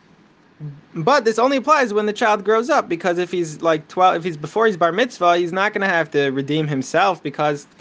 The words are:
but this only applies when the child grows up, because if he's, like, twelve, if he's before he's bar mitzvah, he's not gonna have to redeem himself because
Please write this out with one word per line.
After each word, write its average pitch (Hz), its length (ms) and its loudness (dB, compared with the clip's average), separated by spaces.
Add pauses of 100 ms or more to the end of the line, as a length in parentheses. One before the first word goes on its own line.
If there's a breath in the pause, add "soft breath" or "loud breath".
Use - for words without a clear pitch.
(960)
but 226 300 2
this 220 140 0
only 269 180 2
applies 269 360 0
when 214 140 0
the 208 60 -2
child 208 320 0
grows 226 260 0
up, 254 180 0
because 175 300 -2
if 175 120 -2
he's, 160 320 -6
like, 160 260 0
twelve, 185 280 4
if 165 80 -6
he's 170 120 -6
before 151 300 0
he's 202 100 2
bar 165 140 2
mitzvah, 175 480 2
he's 175 140 -2
not 196 200 0
gonna 196 160 -2
have 165 240 0
to 143 180 2
redeem 143 360 -2
himself 160 560 0
because 151 460 -4 (120)